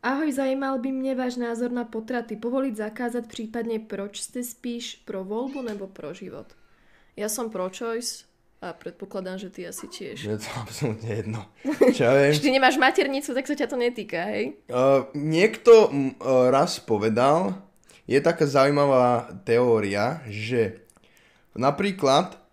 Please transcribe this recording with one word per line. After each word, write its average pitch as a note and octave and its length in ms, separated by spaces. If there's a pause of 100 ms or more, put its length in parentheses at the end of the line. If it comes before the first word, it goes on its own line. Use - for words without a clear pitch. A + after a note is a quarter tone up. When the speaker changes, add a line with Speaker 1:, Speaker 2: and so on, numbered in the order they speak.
Speaker 1:
Ahoj, C#4 300
zajímal C4+ 460
by C4 140
mě C4 220
váš B3 220
názor A#3 340
na B3 140
potraty. A3+ 520
Povolit, B3 400
zakázat, A#3+ 500
případně A3+ 540
proč? G3+ 400
Jste - 240
spíš A#3+ 600
pro F#3+ 200
volbu B3+ 380
nebo G3+ 240
pro E3 280
život? F#3 320 (720)
Já G#3 120
jsem A3+ 220
pro F#3 280
choice A#3 460 (380)
a F3+ 100
předpokládám, F#3 640
že F#3+ 120
ty F3+ 180
asi - 180
tiež. C#3 380
Speaker 2:
Je G#2+ 140
to G#2+ 160
absolútne A2+ 640
jedno. G#2+ 280 (460)
Čo - 140
ja B2 80
viem? C#3 200
Speaker 1:
<laughs> D3+ 40
Keď C4 140
nemáš C4 260
maternicu, C4+ 560
tak C4 160
sa D4+ 80
ťa C#4+ 80
to - 100
netýka, A#3 540
hej? G#3+ 240 (160)
Speaker 2:
Eh, A#2 40 (440)
niekto, G3 720
m, C3+ 240
eh, B2+ 360
raz C#3+ 280
povedal, B2+ 800 (480)
je C3 160
taká E3 240
zaujímavá C3+ 960
teória, A#2 880
že A2 480 (800)
napríklad D3 800 (140)